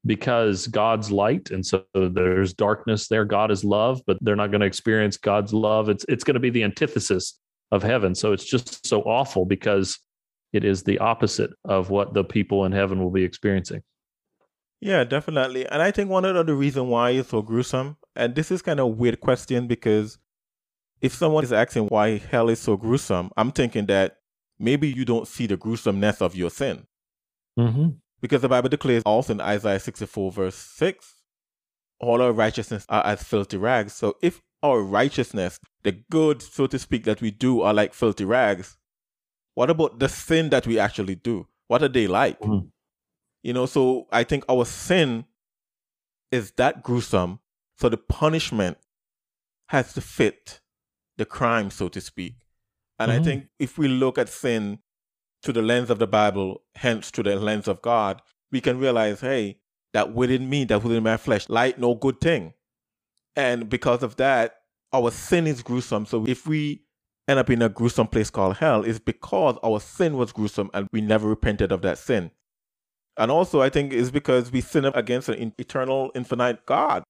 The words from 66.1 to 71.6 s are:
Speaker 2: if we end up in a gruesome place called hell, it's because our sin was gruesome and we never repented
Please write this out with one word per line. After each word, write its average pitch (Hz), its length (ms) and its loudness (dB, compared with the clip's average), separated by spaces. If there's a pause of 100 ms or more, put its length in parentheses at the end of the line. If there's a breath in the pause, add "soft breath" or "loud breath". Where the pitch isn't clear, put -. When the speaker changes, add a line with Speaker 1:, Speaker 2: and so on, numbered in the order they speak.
Speaker 2:
if 127 180 -4
we 151 380 -4 (440)
end 139 120 2
up 127 100 0
in 117 120 2
a 113 80 4
gruesome 117 380 0
place 110 220 0
called 95 280 0
hell, 123 260 2
it's 113 160 -2
because - 640 -2
our 107 160 0
sin 156 380 -2
was 120 140 -2
gruesome 104 420 -4
and 98 180 -4
we 107 100 -2
never 107 260 2
repented 104 440 0